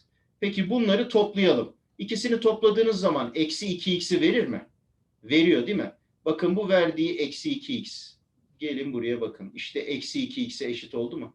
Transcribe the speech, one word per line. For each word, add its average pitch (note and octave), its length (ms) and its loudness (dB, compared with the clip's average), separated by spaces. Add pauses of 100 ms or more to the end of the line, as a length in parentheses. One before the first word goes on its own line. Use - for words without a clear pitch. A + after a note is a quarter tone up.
(400)
Peki G3 300 -2
bunları A3+ 400 2
toplayalım. F#3+ 640 4 (240)
İkisini A3+ 420 -2
topladığınız A3 600 4
zaman C#3 360 0
eksi D#3+ 320 -2
iki F3+ 280 0
x'i F3 260 0
verir F3 260 4
mi? G2+ 180 -8 (580)
Veriyor C#3+ 440 4
değil G3+ 100 -2
mi? A#2 140 -4 (340)
Bakın F3 300 0
bu G3+ 140 -2
verdiği E3+ 480 2
eksi C#3+ 340 -4
iki B2+ 260 -6
x. - 360 -12 (460)
Gelin C#3 340 -6
buraya A#2 280 -2
bakın. G2+ 340 -8
İşte - 240 -8
eksi C3+ 440 -6
iki B2 200 -6
x'e A#2+ 260 -6
eşit - 260 -8
oldu A#2+ 220 -6
mu? A#2+ 180 -12